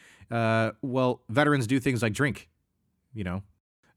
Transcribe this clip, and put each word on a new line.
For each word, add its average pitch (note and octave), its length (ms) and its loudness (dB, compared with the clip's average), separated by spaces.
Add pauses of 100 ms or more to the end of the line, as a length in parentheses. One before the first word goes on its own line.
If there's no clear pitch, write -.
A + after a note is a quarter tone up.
(280)
uh, A2+ 440 0 (100)
well, B2+ 460 0
veterans C#3 400 2
do C3+ 100 2
things B2 240 -2
like A2+ 100 0
drink, C3+ 360 -4 (640)
you G#2+ 80 -8
know. F2+ 220 -6 (520)